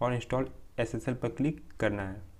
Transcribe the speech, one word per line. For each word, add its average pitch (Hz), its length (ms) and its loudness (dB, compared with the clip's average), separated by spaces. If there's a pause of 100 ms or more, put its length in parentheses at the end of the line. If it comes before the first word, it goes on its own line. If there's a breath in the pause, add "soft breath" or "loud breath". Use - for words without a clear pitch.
और 123 120 4
इंस्टॉल 127 360 0 (280)
एसएसएल 120 360 0
पर 123 140 0
क्लिक 143 360 2 (160)
करना 101 280 2
है। 101 140 -8 (180)